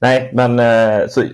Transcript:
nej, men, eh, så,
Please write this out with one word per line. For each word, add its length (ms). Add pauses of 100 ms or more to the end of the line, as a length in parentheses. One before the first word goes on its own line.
nej, 340
men, 240
eh, 500
så, 260